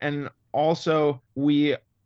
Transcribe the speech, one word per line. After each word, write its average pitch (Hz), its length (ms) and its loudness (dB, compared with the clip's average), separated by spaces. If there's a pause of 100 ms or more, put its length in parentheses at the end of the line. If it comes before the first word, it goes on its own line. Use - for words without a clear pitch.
and 143 260 -6 (240)
also 156 680 0 (120)
we 147 420 2 (300)